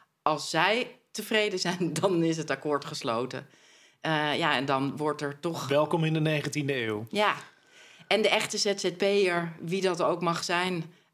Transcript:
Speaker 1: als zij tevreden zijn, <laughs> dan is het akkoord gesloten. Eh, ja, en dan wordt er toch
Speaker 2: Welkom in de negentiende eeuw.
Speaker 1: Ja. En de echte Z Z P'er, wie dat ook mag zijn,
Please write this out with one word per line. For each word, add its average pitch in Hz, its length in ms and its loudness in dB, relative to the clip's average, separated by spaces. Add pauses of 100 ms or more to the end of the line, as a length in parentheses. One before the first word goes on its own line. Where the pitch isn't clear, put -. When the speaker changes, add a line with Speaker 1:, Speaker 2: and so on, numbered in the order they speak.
(240)
Speaker 1:
als 147 280 -2
zij 196 460 0 (140)
tevreden 208 480 -2
zijn, 180 360 -2
<laughs> 160 60 -4
dan 175 220 2
is 165 140 2
het 151 140 -6
akkoord 143 340 -2
gesloten. 127 600 -4 (540)
Eh, 151 380 0
ja, 151 180 4
en 127 80 2
dan 135 320 0
wordt 147 240 -2
er 143 200 -6
toch 160 280 -6
Speaker 2:
Welkom 151 360 2
in 156 80 2
de 160 80 2
negentiende 147 640 0
eeuw. 110 260 -4
Speaker 1:
Ja. 208 240 2 (720)
En 208 160 2
de 202 60 4
echte - 300 0
Z 202 180 2
Z 196 200 0
P'er, 180 640 2
wie 175 200 -4
dat 180 220 0
ook 170 180 2
mag 170 240 0
zijn, 180 480 -2 (220)